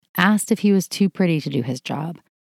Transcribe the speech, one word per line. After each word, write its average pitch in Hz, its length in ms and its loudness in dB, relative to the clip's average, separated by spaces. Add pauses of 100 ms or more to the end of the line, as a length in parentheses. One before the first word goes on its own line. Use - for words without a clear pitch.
(180)
asked 202 340 2
if 214 80 0
he 202 140 2
was 190 160 2
too - 180 0
pretty 170 320 0
to 151 100 -6
do 143 120 -2
his 127 180 -6
job, 151 380 -8 (380)